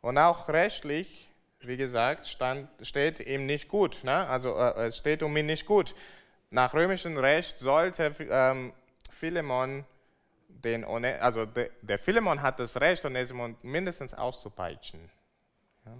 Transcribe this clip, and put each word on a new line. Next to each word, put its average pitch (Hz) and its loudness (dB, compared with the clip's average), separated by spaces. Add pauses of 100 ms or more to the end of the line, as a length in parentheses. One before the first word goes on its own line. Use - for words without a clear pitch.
und 127 0
auch 170 6
rechtlich, 160 -2 (300)
wie 123 -8
gesagt, 127 0
stand, 131 -4 (160)
steht 156 0
ihm 135 -4
nicht 143 -4
gut, 196 2
ne? 151 2
Also, 127 -2
äh, 117 2
es 113 -8
steht 151 0
um 151 -2
ihn 151 0
nicht 151 -4
gut. 202 2 (560)
Nach 127 2
römischem 170 0
Recht 143 2
sollte, 151 2
ähm, 131 2 (380)
Philemon 139 -4 (640)
den 117 -4
One-, 117 -2
also 113 2
de-, 110 -4 (120)
der - 0
Philemon 190 2
hat 135 0
das 123 -4
Recht, 165 2
Onesimon 123 -6
mindestens 165 -6
auszupeitschen. 90 -8 (760)
Ja? 110 -18